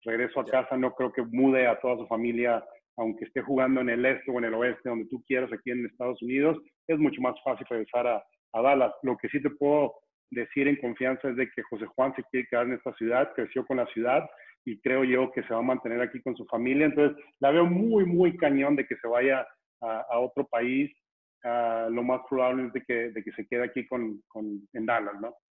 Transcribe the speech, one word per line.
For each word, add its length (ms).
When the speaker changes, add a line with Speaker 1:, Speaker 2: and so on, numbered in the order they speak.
Speaker 1:
Regreso 340
a 60
Speaker 2:
Ya. 60
Speaker 1:
casa, 260
no 160
creo 180
que 100
mude 460
a 140
toda 160
su 100
familia, 560
aunque 300
esté 160
jugando 400
en 80
el 160
este 260
o 80
en 60
el 80
oeste, 340
donde 220
tú 180
quieras, 240
aquí 200
en 140
Estados 360
Unidos, 360
es 100
mucho 220
más 240
fácil 260
regresar 380
a, 160
a 80
Dallas. 320
Lo 140
que 100
sí 140
te 80
puedo 440
decir 400
en 80
confianza 500
es 80
de 180
que 100
José 240
Juan 280
se 160
quiere 180
quedar 180
en 80
esta 180
ciudad, 420
creció 300
con 100
la 120
ciudad, 420
y 160
creo 240
yo 300
que 100
se 100
va 60
a 40
mantener 360
aquí 220
con 160
su 80
familia. 400
Entonces, 360
la 100
veo 140
muy, 400
muy 320
cañón 400
de 100
que 80
se 140
vaya 360
a, 280
a 100
otro 280
país. 420
Ah, 460
lo 140
más 260
probable 380
es 60
de 100
que, 100
de 140
que 80
se 160
quede 160
aquí 240
con, 400
con, 340
en 120
Dallas, 340
¿no? 160